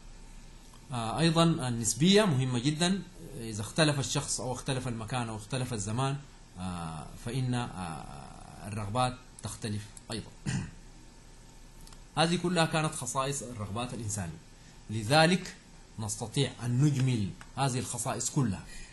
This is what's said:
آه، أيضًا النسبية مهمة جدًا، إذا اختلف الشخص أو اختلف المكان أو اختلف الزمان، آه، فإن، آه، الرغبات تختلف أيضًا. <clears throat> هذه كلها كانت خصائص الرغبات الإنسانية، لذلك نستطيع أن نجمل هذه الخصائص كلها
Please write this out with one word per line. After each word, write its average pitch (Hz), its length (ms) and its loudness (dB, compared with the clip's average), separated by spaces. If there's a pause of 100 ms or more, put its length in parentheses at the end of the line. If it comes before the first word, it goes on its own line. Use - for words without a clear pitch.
(920)
آه، 113 260 -2
أيضًا 165 240 6
النسبية 139 840 6
مهمة 131 340 4
جدًا، 156 440 2 (380)
إذا 113 200 -4
اختلف 143 380 4
الشخص - 420 0
أو 127 120 -2
اختلف 127 360 -2
المكان 117 400 -2
أو 110 80 -4
اختلف 123 360 -4
الزمان، 120 440 0 (420)
آه، 85 480 -4 (180)
فإن، 123 300 0
آه، 85 1120 -8
الرغبات 107 480 0 (260)
تختلف 104 440 -4 (260)
أيضًا. - 180 -6 (160)
<clears throat> - 1700 -10
هذه 170 180 4
كلها 175 300 4
كانت 156 280 2
خصائص 139 480 -2
الرغبات 107 520 -4
الإنسانية، 101 440 -4 (520)
لذلك 151 680 4 (420)
نستطيع 113 540 -2 (120)
أن 123 200 4
نجمل 127 460 4 (260)
هذه 131 220 2
الخصائص 117 520 -2
كلها 107 340 2 (280)